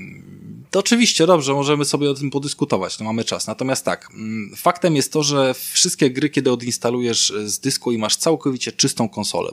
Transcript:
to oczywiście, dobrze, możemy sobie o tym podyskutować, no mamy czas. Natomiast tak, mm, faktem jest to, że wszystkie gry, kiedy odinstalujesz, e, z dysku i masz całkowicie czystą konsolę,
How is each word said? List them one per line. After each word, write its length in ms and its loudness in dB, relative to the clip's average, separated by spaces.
to 80 2
oczywiście, 480 2
dobrze, 260 4
możemy 320 2
sobie 260 0
o 20 0
tym 160 -4
podyskutować, 720 -2
no 60 -8
mamy 180 -2
czas. 240 -6
Natomiast 380 -4
tak, 280 -4
mm, 420 -8
faktem 400 2
jest 180 0
to, 100 2
że 300 2
wszystkie 580 0
gry, 180 -2
kiedy 220 2
odinstalujesz, 800 0
e, 180 -6
z 100 -4
dysku 320 -2
i 60 0
masz 180 0
całkowicie 560 0
czystą 380 2
konsolę, 440 -4